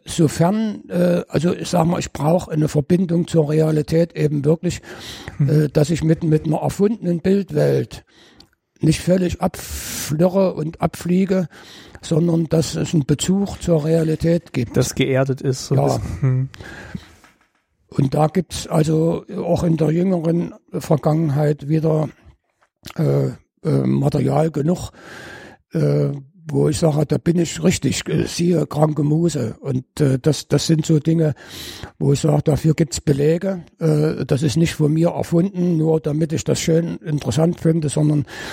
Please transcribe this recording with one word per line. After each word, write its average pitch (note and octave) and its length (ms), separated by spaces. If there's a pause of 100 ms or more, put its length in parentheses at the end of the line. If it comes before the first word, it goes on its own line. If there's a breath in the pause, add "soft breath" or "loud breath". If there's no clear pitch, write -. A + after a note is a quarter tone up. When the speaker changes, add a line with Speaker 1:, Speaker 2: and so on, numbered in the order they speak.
Speaker 1:
sofern, G3+ 840
äh, F3 380
also F3 260
ich - 160
sag E3+ 160
mal, F3 140
ich - 120
brauch E3 360
eine D3+ 220
Verbindung E3+ 580
zur D#3 240
Realität D#3 640
eben D3 260
wirklich, - 380 (560 loud breath)
Speaker 2:
Hm. C#3 120
Speaker 1:
äh, D3+ 200
dass D3+ 220
ich D#3+ 120
mit, D#3+ 200
mit D#3 240
einer D#3 100
erfundenen F3 640
Bildwelt D3 840 (760 soft breath)
nicht D#3 200
völlig F3+ 420
abflirre F3+ 1120
und D#3 260
abfliege, F3+ 680 (520 loud breath)
sondern E3 440
dass D#3+ 300
es D3+ 200
einen D3 100
Bezug F#3+ 560
zur D#3+ 240
Realität D#3+ 680
gibt. A#2+ 220
Speaker 2:
Das B2+ 200
geerdet C3 460
ist, C3 260
so C#3 80
ein C3+ 60
Speaker 1:
Ja. C3+ 160
Speaker 2:
bisschen. - 240
Hm. C3 280 (1400 loud breath)
Speaker 1:
Und C3+ 240
da D3+ 140
gibt's - 400
also D#3+ 580 (200)
auch F3 180
in E3 120
der D3+ 160
jüngeren E3+ 640 (180)
Vergangenheit D3+ 960
wieder, D#3 400 (880 soft breath)
äh, C#3 320 (360)
äh, D3 220
Material C#3 640
genug, D3+ 420 (800 loud breath)
äh, D3 360 (400)
wo C#3+ 200
ich D#3 100
sage, D3+ 260
da D3 120
bin E3+ 200
ich E3 260
richtig, - 440
äh, - 200
siehe E3+ 380
kranke D3+ 380
Muse. D3+ 560
Und, B2+ 400
äh, C3 200
das, - 280
das - 200
sind D#3 180
so D#3 140
Dinge, D#3+ 340 (640 loud breath)
wo C#3+ 140
ich - 80
sage, D3 220
dafür D#3 320
gibt's - 260
Belege. E3 640 (140)
Äh, D#3 460
das C3+ 160
ist D3+ 140
nicht E3 180
von D3 200
mir E3 160
erfunden, F3 680
nur D#3+ 220
damit D#3 320
ich D#3+ 140
das D3+ 160
schön E3 360
interessant D#3 640
finde, D#3+ 300
sondern, D3+ 360 (280 loud breath)